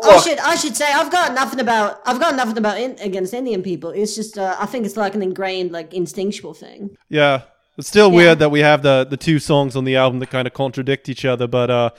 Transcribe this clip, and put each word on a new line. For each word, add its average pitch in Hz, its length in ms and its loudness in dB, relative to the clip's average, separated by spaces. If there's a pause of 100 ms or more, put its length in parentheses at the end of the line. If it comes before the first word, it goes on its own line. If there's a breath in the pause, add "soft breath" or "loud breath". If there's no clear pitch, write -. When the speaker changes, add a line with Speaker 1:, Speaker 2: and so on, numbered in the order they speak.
Speaker 1:
I 208 120 10
Speaker 2:
look. 165 80 6
Speaker 1:
should, 320 160 -2
I 311 160 0
should 285 200 -6
say 285 160 -2
I've 294 180 0
got 339 240 0
nothing 262 240 -4
about, 220 480 -2
I've 254 140 -2
got 320 160 0
nothing 226 220 -4
about 208 200 -2
in, 254 220 -6
against 190 340 -6
Indian 240 280 -6
people. 165 280 -8
It's 208 240 -4
just, 220 240 -10
uh, 185 200 -4
I 202 80 -6
think 233 200 -6
it's, - 100 -10
like, 202 180 -4
an 214 80 -4
ingrained, 185 500 -6
like, 165 200 -12
instinctual 185 600 -8
thing. - 360 -18 (180)
Speaker 3:
Yeah, 143 340 0 (340)
it's 139 120 -14
still 208 220 6
Speaker 1:
Yeah. 175 60 6
Speaker 3:
weird 170 220 8
that 151 120 2
we 147 100 2
have 147 220 4
the, 135 280 4
the 139 60 -6
two 151 240 0
songs 139 340 0
on 131 100 -4
the 131 120 0
album 127 240 0
that 123 100 -10
kinda 127 200 -4
contradict 135 580 -4
each 131 160 -8
other. 123 240 -2
But, 123 200 0
uh, 120 300 0